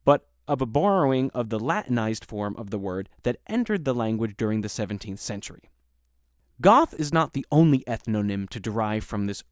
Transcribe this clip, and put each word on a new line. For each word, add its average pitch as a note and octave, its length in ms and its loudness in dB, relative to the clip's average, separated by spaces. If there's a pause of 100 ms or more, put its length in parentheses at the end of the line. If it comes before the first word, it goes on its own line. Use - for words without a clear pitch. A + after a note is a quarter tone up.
but C#3+ 220 4 (220)
of C#3 120 0
a C3 60 -2
borrowing C#3 680 2
of A#2 140 -4
the A2 100 -2
Latinized A#2 680 -2
form G#2 320 -6
of G2+ 140 -12
the G#2+ 80 -6
word F#2+ 300 -6 (140)
that B2 240 -2
entered G#3+ 380 -2
the C3+ 100 0
language A2 420 -2
during G#2+ 240 0
the G#2 80 -4
seventeenth G2 520 -8
century. - 500 -12 (920)
Goth A#3 340 6
is D3 180 -4
not D#3+ 200 2
the C#3 180 -6
only D3 300 6
ethnonym G#2 720 -2
to G#2+ 100 -10
derive G#2+ 440 -2
from G2+ 220 -2
this G2+ 260 -6